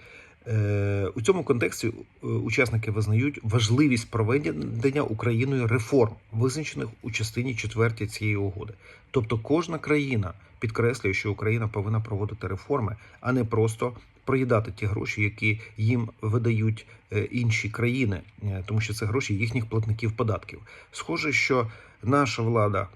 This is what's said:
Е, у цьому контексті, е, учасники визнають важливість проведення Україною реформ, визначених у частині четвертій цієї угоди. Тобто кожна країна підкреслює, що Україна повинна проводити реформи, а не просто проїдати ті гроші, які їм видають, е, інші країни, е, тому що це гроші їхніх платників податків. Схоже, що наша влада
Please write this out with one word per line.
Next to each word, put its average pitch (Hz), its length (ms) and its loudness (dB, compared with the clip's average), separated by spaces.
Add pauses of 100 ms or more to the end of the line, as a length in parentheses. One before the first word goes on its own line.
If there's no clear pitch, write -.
(480)
Е, 101 680 0
у 113 60 -4
цьому 180 220 4
контексті, 120 440 0
е, - 400 -10
учасники 113 640 0
визнають 110 520 0
важливість 120 680 2
проведення 135 880 0
Україною 120 680 0
реформ, 113 460 4 (180)
визначених 131 560 -2 (140)
у 120 100 -8
частині 120 440 -4
четвертій 113 520 -2
цієї 107 280 -2
угоди. 98 380 -4 (380)
Тобто 113 260 0
кожна 165 400 0
країна 135 560 0 (260)
підкреслює, 110 540 0
що 104 180 -2
Україна 110 360 -2
повинна 107 320 -2
проводити 104 480 -4
реформи, 110 480 -2 (260)
а 120 100 -2
не 127 120 2
просто 113 500 0 (320)
проїдати 123 460 2
ті - 140 -6
гроші, 104 360 -2
які 107 400 0 (160)
їм 113 320 2 (120)
видають, 110 640 2 (260)
е, 104 120 2
інші 113 460 0
країни, 120 520 0 (220)
е, 98 220 -2
тому 107 160 0
що 101 120 -2
це 110 120 -4
гроші 120 300 0
їхніх 117 300 -2
платників 110 460 0
податків. 110 480 -2 (320)
Схоже, 156 420 -4
що 123 340 4 (360)
наша 127 380 2
влада 104 540 2